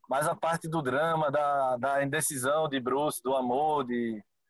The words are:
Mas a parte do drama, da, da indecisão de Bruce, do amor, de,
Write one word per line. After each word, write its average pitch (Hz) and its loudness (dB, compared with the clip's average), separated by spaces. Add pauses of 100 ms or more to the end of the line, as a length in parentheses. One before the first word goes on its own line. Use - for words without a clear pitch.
(100)
Mas 143 0
a 170 0
parte 165 -2
do 160 -2
drama, 151 0
da, 139 2
da 139 0
indecisão 147 0
de 135 -2
Bruce, 135 -2
do 131 0
amor, 139 0
de, 117 -2 (280)